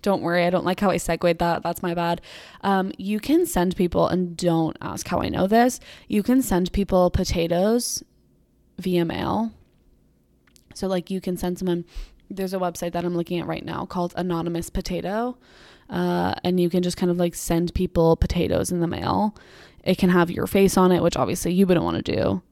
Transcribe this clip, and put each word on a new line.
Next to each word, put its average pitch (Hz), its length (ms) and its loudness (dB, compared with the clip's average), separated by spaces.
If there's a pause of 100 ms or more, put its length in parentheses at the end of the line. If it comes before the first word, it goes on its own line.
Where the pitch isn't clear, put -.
Don't 196 180 0
worry, 170 240 0
I 175 60 2
don't 180 120 0
like 185 160 -2
how 196 120 2
I 170 60 0
segued 170 420 0
that. 170 240 0
That's 170 180 -6
my 170 140 -4
bad. 175 260 -2 (400)
Um, 196 380 0
you 202 200 -4
can 330 280 2
send 180 280 0
people, 170 320 2
and 175 300 -2
don't 165 420 0
ask - 280 -10
how - 140 -2
I - 80 -2
know - 180 0
this, 240 320 4 (280)
you 208 140 0
can 254 220 2
send 180 280 0
people 185 380 2
potatoes 185 960 0 (760)
via 175 260 0
mail. - 460 -2 (1200)
So, - 140 -6
like, 185 240 -2
you 185 100 -4
can 180 160 -4
send 180 220 -4
someone, 175 260 -2 (460)
there's 190 240 -6
a - 20 -4
website 175 360 -4
that 175 120 -4
I'm 175 100 -2
looking 170 240 -2
at - 60 -6
right - 180 -8
now - 220 -8
called 175 320 -4
Anonymous 170 540 -4
Potato, 196 680 -4 (540)
uh, 180 420 -2 (100)
and 180 160 0
you 175 120 2
can 180 100 2
just 175 160 -2
kind 180 140 0
of, 175 60 0
like, 175 180 0
send 170 400 -2
people 165 400 4
potatoes - 560 0
in 180 80 -2
the 170 80 0
mail. 196 480 -2 (480)
It 185 160 0
can 180 100 4
have 175 220 4
your - 160 -4
face 196 280 4
on 185 160 6
it, 180 120 4
which - 120 2
obviously 139 380 -2
you 185 140 4
wouldn't 170 180 4
wanna 82 160 -2
do. - 400 0 (100)